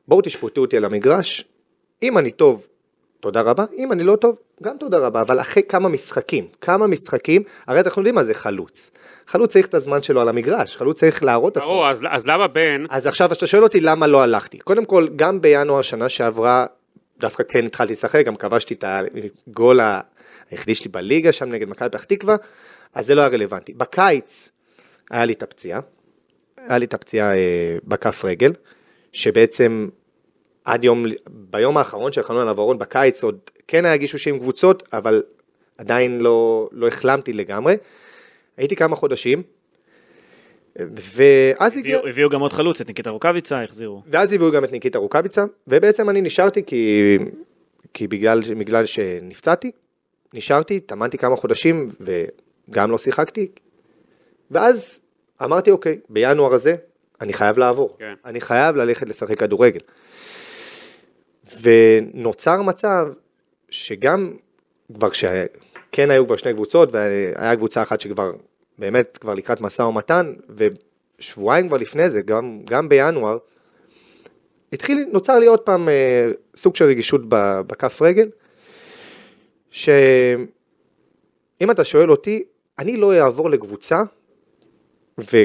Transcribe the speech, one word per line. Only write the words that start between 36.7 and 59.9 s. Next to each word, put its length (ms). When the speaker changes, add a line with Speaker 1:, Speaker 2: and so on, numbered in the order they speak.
Speaker 1:
לא 140
החלמתי 460
לגמרי. 440
הייתי 200
כמה 200
חודשים, 460
ואז 1000
הגיע 200
Speaker 3:
הביאו, 140
הביאו 200
גם 100
עוד 120
חלוץ, 280
את 80
ניקיטה 220
רוקאביצה, 520
החזירו. 440
Speaker 1:
ואז 260
הביאו 200
גם 120
את 80
ניקיטה 260
רוקאביצה, 460
ובעצם 420
אני 100
נשארתי 460
כי, 500
כי 120
בגלל, 340
בגלל 280
שנפצעתי, 840
נשארתי, 420
התאמנתי 420
כמה 180
חודשים, 520
וגם 920
לא 80
שיחקתי, 500
ואז 500
אמרתי, 260
"אוקיי, 280
בינואר 460
הזה, 200
אני 120
חייב 260
לעבור. 400
Speaker 2:
כן. 160
Speaker 1:
אני 160
חייב 360
ללכת 320
לשחק 300
כדורגל." 420